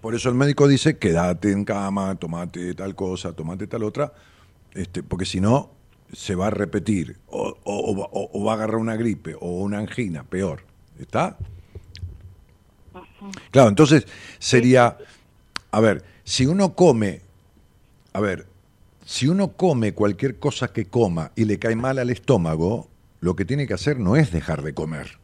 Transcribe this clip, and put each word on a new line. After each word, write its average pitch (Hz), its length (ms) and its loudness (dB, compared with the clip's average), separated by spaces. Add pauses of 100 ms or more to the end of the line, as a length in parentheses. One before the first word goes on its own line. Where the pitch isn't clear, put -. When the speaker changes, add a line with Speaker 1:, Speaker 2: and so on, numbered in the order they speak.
Speaker 1:
Por 113 140 -6
eso 120 140 0
el 123 60 0
médico 143 340 4
dice, 139 300 4
"Quédate 90 520 2
en 101 140 0
cama, 98 520 -4
tomate 87 580 -8
tal 95 200 -10
cosa, 92 380 -6
tomate 87 340 -10
tal 117 160 -6
otra", 131 300 -4 (600)
este, 90 300 -8
porque 90 220 -6
si 95 160 -4
no, 117 300 2 (420)
se - 220 -6
va 92 120 -2
a 107 40 0
repetir, 98 680 -2 (120)
o, - 200 -6
o, - 260 -10
o, 101 300 -4
o, - 260 -8 (100)
o 101 40 -4
va 110 80 0
a - 20 0
agarrar 110 220 -4
una 113 200 -4
gripe, 107 440 -4
o 87 220 -6
una 101 160 -4
angina, 98 460 -6
peor. 90 380 -6 (360)
¿Está? 123 380 -4 (1600)
Speaker 2:
Ujú. 196 360 -18 (200)
Speaker 1:
Claro, 127 180 8
entonces 139 380 6 (320)
sería, 123 600 6
Speaker 2:
Sí. - 60 -18 (680)
Speaker 1:
a 107 80 2
ver, 104 240 4 (200)
si - 220 0
uno 185 280 2
come, 110 480 4 (880)
a 98 80 -4
ver, 92 260 -2 (580)
si - 220 -2
uno 185 260 2
come 123 420 0
cualquier 104 440 0
cosa - 340 -4
que 113 140 -4
coma 87 480 0
y 113 100 2
le 104 140 0
cae 117 180 -2
mal 135 220 -2
al 123 120 -2
estómago, 92 800 0 (320)
lo 87 140 0
que 95 100 -4
tiene 139 220 -4
que 101 80 -4
hacer 139 240 -2
no 104 180 2
es 147 160 4
dejar 78 300 -4
de 73 120 -8
comer. 78 500 -8